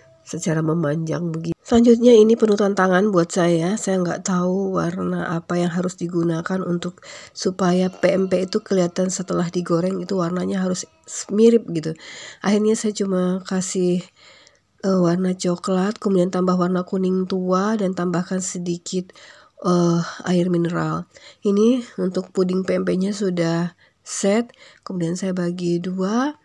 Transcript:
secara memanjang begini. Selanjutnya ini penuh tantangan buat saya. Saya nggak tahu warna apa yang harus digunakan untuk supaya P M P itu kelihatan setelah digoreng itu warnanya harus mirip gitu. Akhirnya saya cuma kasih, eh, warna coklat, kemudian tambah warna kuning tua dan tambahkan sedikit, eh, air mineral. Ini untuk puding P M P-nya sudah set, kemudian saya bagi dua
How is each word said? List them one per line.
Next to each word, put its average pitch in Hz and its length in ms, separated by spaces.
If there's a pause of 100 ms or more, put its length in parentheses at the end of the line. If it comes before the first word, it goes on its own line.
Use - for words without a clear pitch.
(220)
secara 160 400
memanjang 160 720
begini. 165 240
Selanjutnya 240 560
ini 220 240
penuh 214 160
tantangan 196 560
buat 175 240
saya. 170 400
Saya 196 240
nggak 175 240
tahu 185 560
warna 175 560
apa 175 240
yang 175 160
harus 180 240
digunakan 170 640
untuk 175 400 (320)
supaya 185 560
P 180 240
M 190 160
P 185 160
itu 214 160
kelihatan 185 480
setelah 175 400
digoreng 175 480
itu 180 160
warnanya 185 480
harus 185 240 (480)
mirip 226 400
gitu. 160 240 (480)
Akhirnya 214 320
saya 208 160
cuma 185 480
kasih, 185 640 (800)
eh, 190 160
warna 180 320
coklat, 185 640
kemudian 190 320
tambah 185 240
warna 180 320
kuning 185 400
tua 185 480
dan 190 240
tambahkan 180 400
sedikit, 180 720 (560)
eh, 175 360 (280)
air 180 160
mineral. 170 640 (320)
Ini 220 400 (160)
untuk 185 320
puding 185 320
P 185 160
M 185 80
P-nya 185 240
sudah 175 640 (320)
set, 214 480 (320)
kemudian 175 320
saya 190 160
bagi 175 480
dua 202 640